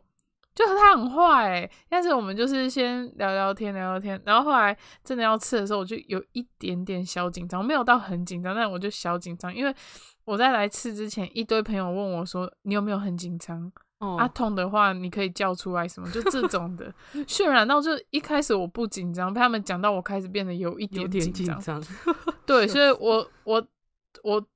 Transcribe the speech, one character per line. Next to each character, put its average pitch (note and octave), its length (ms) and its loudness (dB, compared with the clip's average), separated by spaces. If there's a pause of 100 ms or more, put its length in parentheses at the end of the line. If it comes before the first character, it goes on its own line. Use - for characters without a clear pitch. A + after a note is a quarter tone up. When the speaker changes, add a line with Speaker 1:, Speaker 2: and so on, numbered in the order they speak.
(540)
Speaker 1:
就 A4 140 4
是 F#4+ 80 4
他 G4+ 180 10
很 B3 160 0
坏 C#4 400 6 (120)
欸， - 80 -10 (180)
但 F4+ 140 2
是 F4 80 2
我 C4 100 4
们 G3 160 -4
就 A#3 100 2
是 C4+ 220 0
先 B3 480 -2
聊 G3 160 0
聊 G3 220 0
天， G#3 180 -6
聊 F#3 220 -4
聊 F#3 40 -2
天， G3 240 -6
然 G#3 140 4
后 B3+ 80 6
后 D4+ 80 2
来 G#3 240 4 (260)
真 C4 140 -4
的 A#3 80 0
要 A3 120 4
刺 A3+ 200 -2
的 G3+ 100 0
时 G#3 60 -4
候， G#3 60 0
我 F#3+ 60 -2
就 G#3 120 -8 (100)
有 - 160 -4 (100)
一 A#3+ 140 -6 (120)
点 F3+ 260 -6
点 F#3 200 -4
小 F3+ 260 -4
紧 F3 180 -10
张， F#3 160 -4
没 C4 80 0
有 C#4 100 2
到 A#3+ 160 4
很 F3+ 280 -4
紧 F3 160 -8
张， F#3 120 -4
但 A3 160 -2
我 F3+ 80 -6
就 G3+ 120 -4
小 F3 280 -4
紧 F3 200 -10
张， F3+ 140 -10
因 A#3+ 120 -4
为 C4+ 100 -2 (520)
我 G3+ 100 -2
在 B3+ 160 4
来 G#3 160 2
刺 A3 260 -4
之 G#3+ 140 -8
前， G#3 260 -6
一 A3+ 80 -2
堆 A3 200 2
朋 G#3+ 120 -4
友 F#3+ 160 -2
问 F#3+ 220 -4
我 F3 140 -4
说 F3+ 260 -6 (100)
：“你 G3+ 120 -2
有 G#3 80 2
没 G#3 80 -2
有 G3 80 0
很 G3 180 -4
紧 F3 220 -8
张？ E3+ 340 -10 (280)
Speaker 2:
哦。 F#3+ 180 -4
Speaker 1:
啊， A#3+ 100 2
痛 A3 260 -2
的 F#3 140 -2
话 G3+ 240 2
你 F#3 160 -6
可 G3 160 -4
以 F#3+ 60 -2
叫 F#3 240 -2
出 F3+ 180 -6
来 F3 160 -2
什 - 140 -14
么？” F3 100 -8
就 A3+ 120 -4
这 B3+ 240 2
种 F3 280 -4
的， F#3 160 -14 (200)
Speaker 2:
<laughs> C#4+ 140 -8
Speaker 1:
渲 G4 220 2
染 A#3+ 180 4
到 C#4+ 140 4
就 D#4+ 120 0 (180)
一 D4+ 100 -2
开 D4 220 0
始 A#3 120 2
我 F#3 120 0
不 A#3 200 -4
紧 F3+ 240 -6
张， F3+ 220 -4
被 A#3 80 -2
他 B3 80 6
们 A3 160 -2
讲 F3+ 160 -4
到 G#3 100 4
我 F#3+ 120 0
开 G3+ 180 -4
始 F#3+ 80 -10
变 G3 180 -4
得 F3+ 80 -4
有 F3 240 -4
一 G#3 80 -6
点 F#3 240 -6
紧 F#3+ 120 2
张。 - 0 -
Speaker 2:
有 E3+ 100 0
点 - 0 -
紧 F3 280 -4
张。 D3+ 220 -6 (300)
<laughs> - 320 -6
Speaker 1:
对， A#3+ 220 6
Speaker 2:
笑 G#3 60 -2
死。 - 20 -
Speaker 1:
所 C#4+ 120 6
以 C#4 40 8 (100)
我， A3 300 2 (140)
我， A3+ 220 0 (560)
我 G#3 220 0 (120)